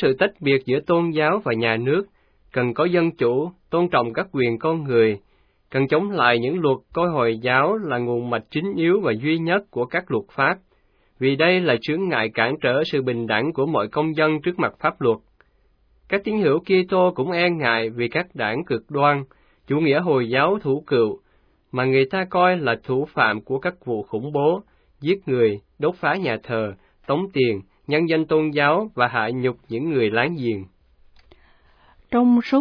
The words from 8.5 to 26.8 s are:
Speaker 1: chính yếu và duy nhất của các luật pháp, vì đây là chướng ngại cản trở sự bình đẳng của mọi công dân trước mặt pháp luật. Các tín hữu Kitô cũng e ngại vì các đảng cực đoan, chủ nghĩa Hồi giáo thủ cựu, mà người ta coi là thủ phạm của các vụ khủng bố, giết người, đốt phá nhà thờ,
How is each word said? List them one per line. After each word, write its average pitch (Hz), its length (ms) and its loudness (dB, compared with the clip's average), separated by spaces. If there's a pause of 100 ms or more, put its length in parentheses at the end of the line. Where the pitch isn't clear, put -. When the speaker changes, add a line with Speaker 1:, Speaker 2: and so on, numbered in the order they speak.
Speaker 1:
chính 190 260 -4
yếu 175 240 2
và 143 120 0
duy 143 260 -2
nhất 170 320 -2
của 123 140 -4
các 175 260 -6
luật 113 140 -2 (100)
pháp, 143 200 0 (640)
vì 135 180 0
đây 175 240 2
là 147 220 2
chướng 175 260 -2
ngại 113 260 -2
cản 120 280 0
trở 131 220 2
sự 147 180 -2
bình 120 240 -2
đẳng 113 260 0
của 139 140 -2
mọi 120 220 -2
công 156 280 -2
dân 156 260 0
trước 180 160 -4
mặt 123 220 -2
pháp 160 200 -4
luật. 117 160 2 (920)
Các 202 160 -2
tín 214 140 -2
hữu 160 220 2
Kitô 185 540 2
cũng 151 160 -4
e 175 200 0
ngại 117 400 0
vì 120 180 -2
các 170 260 -4
đảng 120 320 -4
cực - 240 -4
đoan, 143 340 2 (420)
chủ 135 100 -2
nghĩa 151 240 2
Hồi 135 280 0
giáo 151 340 2
thủ 143 240 -2
cựu, 113 320 2 (540)
mà 127 120 -2
người 135 260 4
ta 190 200 -4
coi 180 260 2
là 127 280 -2
thủ 135 300 -2
phạm 110 260 0
của 135 180 -6
các 180 160 -6 (100)
vụ 110 180 -4
khủng 123 300 -8
bố, 156 300 0 (380)
giết 175 280 -2
người, 113 320 2 (180)
đốt 165 160 -2
phá 160 200 -2
nhà 156 280 -2
thờ, 110 300 -6 (340)